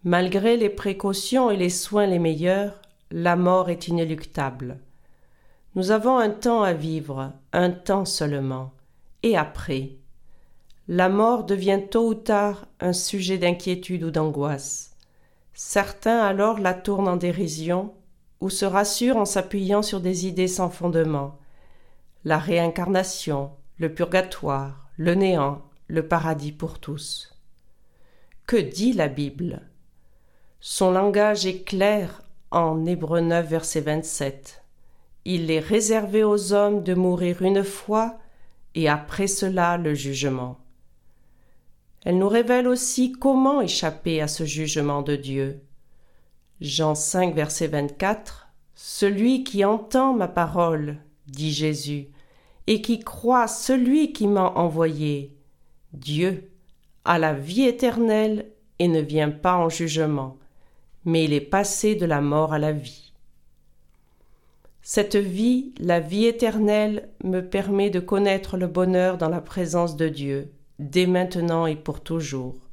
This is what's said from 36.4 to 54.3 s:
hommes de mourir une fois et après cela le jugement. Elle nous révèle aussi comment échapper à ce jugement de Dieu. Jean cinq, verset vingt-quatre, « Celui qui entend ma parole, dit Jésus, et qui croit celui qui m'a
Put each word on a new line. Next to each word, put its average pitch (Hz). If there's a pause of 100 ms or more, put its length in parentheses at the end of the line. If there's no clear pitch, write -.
hommes 202
de 180
mourir 180
une 196
fois 220 (560)
et 160
après 147
cela 185
le 165
jugement. 131 (1500)
Elle 180
nous 190
révèle 240
aussi 254
comment 269
échapper 160
à 147
ce 160
jugement 147
de 143
Dieu. 135 (1000)
Jean 151
cinq, 175
verset 156
vingt-quatre, « 147 (260)
Celui 226
qui 196
entend 233
ma 190
parole, 160 (300)
dit 143
Jésus, 147 (600)
et 214
qui 226
croit 240
celui 262
qui 214
m'a 196